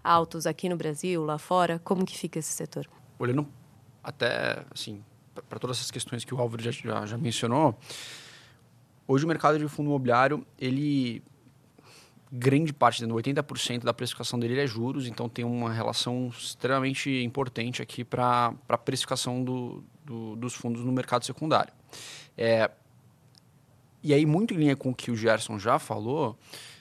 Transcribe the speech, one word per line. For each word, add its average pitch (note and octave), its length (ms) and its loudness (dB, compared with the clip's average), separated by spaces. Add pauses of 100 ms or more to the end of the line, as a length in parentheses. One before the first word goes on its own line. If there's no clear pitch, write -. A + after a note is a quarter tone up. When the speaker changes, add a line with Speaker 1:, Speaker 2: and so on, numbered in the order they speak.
Speaker 1:
altos E3 440 4
aqui D#3+ 200 -2
no F3+ 80 0
Brasil, D#3+ 480 -2
lá D3+ 140 -2
fora, E3+ 460 2
como F#3+ 200 2
que - 140 -4
fica E3 220 -6
esse D#3 120 -6
setor? D3+ 380 -8 (300)
Speaker 2:
Olhando B2+ 280 0 (560)
até, B2 720 -2
assim, G#2+ 300 -12 (320)
pra, - 80 -14
pra A2 160 -12
todas B2 180 -4
essas - 140 -6
questões A#2+ 340 -8
que - 80 -8
o B2+ 60 -4
Álvaro A#2 240 -2
já, A#2 80 -2
já, G#2+ 340 -4
já G#2 100 -6
mencionou, A#2+ 640 2 (1300)
hoje C3+ 160 4
o D#3+ 40 0
mercado D#3 320 4
de D3+ 80 -2
fundo D3 200 -4
imobiliário, C3+ 560 4 (140)
ele, C3 640 0 (1080)
grande C3+ 420 4
parte, A#2+ 320 4
né, A2+ 80 -2
oitenta C#3 300 0
por C3+ 160 -8
cento A#2+ 240 -2
da A#2 100 2
precificação A#2+ 460 -4
dele A#2+ 200 0
é C#3+ 60 2
juros, B2+ 400 -4
então A#2 240 -6
tem A#2+ 160 -6
uma A#2+ 260 -2
relação A#2 640 -2
extremamente C3+ 840 -2
importante B2 600 -4
aqui B2 200 -10
pra, B2 480 2 (160)
pra A#2 120 2
precificação B2+ 640 -4
do, B2+ 400 -6 (200)
do, A2+ 340 -10
dos A#2 180 -6
fundos A#2+ 280 -4
no B2+ 80 0
mercado B2 320 2
secundário. C3+ 480 2 (640)
É, A2+ 360 4 (1300)
e C#3+ 120 4
aí, D3 120 8
muito F#3 280 4
em F#3 40 0
linha D3 200 4
com C3 140 -2
o B2+ 40 -4
que - 160 -6
o A#2 60 0
Gerson A2 420 2
já A#2 180 4
falou, A#2 600 -4 (420)